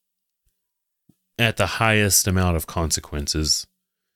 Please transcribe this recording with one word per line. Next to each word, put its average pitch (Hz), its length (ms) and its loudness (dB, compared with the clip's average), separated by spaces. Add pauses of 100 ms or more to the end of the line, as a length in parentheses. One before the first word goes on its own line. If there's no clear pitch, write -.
(1400)
at 113 180 0
the 98 100 0
highest 107 600 2
amount 92 300 2
of 78 100 -4
consequences 76 1000 -4 (500)